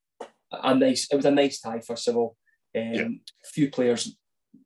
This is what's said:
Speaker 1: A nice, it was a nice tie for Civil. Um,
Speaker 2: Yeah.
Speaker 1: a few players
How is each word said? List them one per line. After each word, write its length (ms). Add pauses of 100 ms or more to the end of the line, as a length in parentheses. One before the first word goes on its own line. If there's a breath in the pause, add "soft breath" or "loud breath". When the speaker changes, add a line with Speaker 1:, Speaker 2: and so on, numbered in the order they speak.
(520)
Speaker 1:
A 240
nice, 360
it 40
was 100
a 60
nice 280
tie 200
for 160
Civil. 420 (380)
Um, 180
Speaker 2:
Yeah. 120
Speaker 1:
a 460
few 180
players 480 (480)